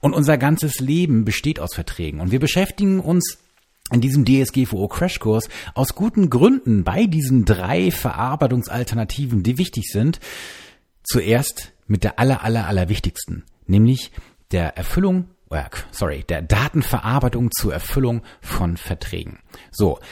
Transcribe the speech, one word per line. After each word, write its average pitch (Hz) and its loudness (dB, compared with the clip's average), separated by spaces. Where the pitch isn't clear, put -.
Und - 2
unser 151 4
ganzes 147 0
Leben 131 2
besteht 123 -2
aus 87 -8
Verträgen. 78 -6
Und 90 -2
wir 127 2
beschäftigen 190 0
uns 175 0
in 120 4
diesem 135 4
D 131 6
S 131 0
G 131 2
V 104 -4
O 101 0
Crashkurs 113 0
aus 131 -2
guten 196 2
Gründen 123 4
bei 131 2
diesen 135 2
drei 117 2
Verarbeitungsalternativen, 120 -2
die 127 0
wichtig 170 -4
sind, 123 0
zuerst 113 0
mit 104 2
der 107 -2
aller, 131 2
aller, 113 -2
aller 92 0
wichtigsten, - -4
nämlich 113 4
der 85 -2
Erfüllung, 101 0
äh, 76 -4
sorry, 76 -4
der 82 -4
Datenverarbeitung 120 0
zur 101 -2
Erfüllung 117 -2
von 87 -2
Verträgen. - -10
So, 92 0